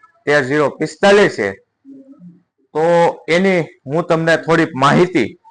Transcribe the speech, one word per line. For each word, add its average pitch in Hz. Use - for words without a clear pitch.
તેર 147
ઝીરો 139
પિસ્તાલીસ 202
છે, 101
તો 151
એની 180
હું 151
તમને 165
થોડીક 156
માહિતી 139